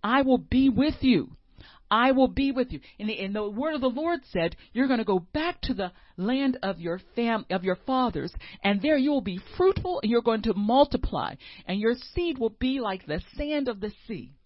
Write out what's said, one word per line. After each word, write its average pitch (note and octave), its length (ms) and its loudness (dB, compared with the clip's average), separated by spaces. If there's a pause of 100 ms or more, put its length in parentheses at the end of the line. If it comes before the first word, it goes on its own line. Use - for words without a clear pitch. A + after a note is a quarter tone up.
"I B3 200 2
will B3+ 160 4
be C4 320 4
with C4+ 320 0
you. A#3 300 4 (580)
I A#3+ 220 4
will B3+ 160 4
be C#4 220 0
with B3+ 220 -2
you." C#3+ 80 -10 (180)
And G#3+ 120 -6
the, G#3+ 100 -6
and G3 160 -6
the G#3 120 -4
word C4+ 260 -4
of C4 80 -4
the C4 60 2
Lord D4+ 320 -2 (120)
said, F3 240 -2 (160)
"You're C4 160 0
gonna A#3+ 160 0
go F#3+ 140 2
back D#4 440 -4
to B3+ 120 -2
the F#3 180 -6 (240)
land B3+ 460 0
of F#3+ 180 -4
your E3+ 200 -4 (160)
fam-, A#3 340 0
of F3+ 140 -2
your F#3 120 0 (100)
fathers, A#3+ 460 -2 (300)
and G3+ 180 2
there D4+ 160 2
you C4+ 140 2
will C#4 100 2
be F#3 200 -6 (160)
fruitful, F#4 440 2
and A3 100 0
you're A#3 120 4
going A3+ 200 2
to A3 120 0
multiply, B3 800 2 (320)
and G3 140 -2
your A3+ 140 2 (200)
seed E4+ 240 -2
will A3+ 220 0
be C4 200 0
like G3 260 -4
the D3+ 140 -4 (160)
sand D4 320 -2
of G#3 120 -6
the G#3 120 -6 (140)
sea." C#3 260 -10 (140)